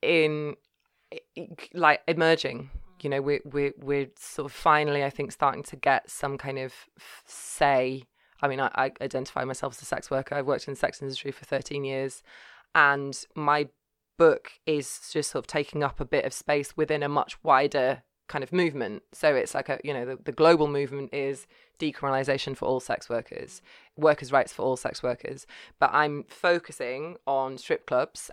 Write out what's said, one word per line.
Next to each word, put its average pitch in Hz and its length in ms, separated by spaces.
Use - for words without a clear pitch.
in, 151 540
i-, - 60
i-, 170 100
like, 165 340
emerging. 160 640
You 147 80
know, 139 120
we're, 143 240
we're, 139 320
we're 139 400
sort - 280
of 131 60
finally, 151 520
I 135 60
think, 139 220
starting - 320
to - 120
get 135 340
some 139 280
kind 135 220
of 131 140
f-, - 280
say. 131 800
I 143 80
mean, 131 100
I, 131 160
I 135 160
identify 135 440
myself 131 300
as - 60
a - 40
sex - 260
worker. 135 240
I've 139 100
worked 131 220
in 139 60
the 131 60
sex - 220
industry 139 300
for - 140
thirteen 139 400
years, 135 380
and 143 420
my 147 340
book - 340
is 147 460
just 151 200
sort 135 120
of - 40
taking 147 360
up 139 160
a 147 60
bit 143 180
of - 100
space - 440
within 151 260
a 143 60
much - 340
wider 135 600
kind 139 160
of 131 100
movement. 139 480
So 151 220
it's 123 220
like 139 140
a, 131 140
you 143 100
know, 123 120
the, 127 180
the - 80
global 160 360
movement 143 460
is 139 340
decriminalization 139 760
for - 100
all 127 140
sex - 300
workers, - 520
workers' 147 340
rights 135 220
for - 80
all 127 160
sex - 240
workers. 127 460
But 143 140
I'm 147 320
focusing 160 1000
on 135 320
strip - 300
clubs - 460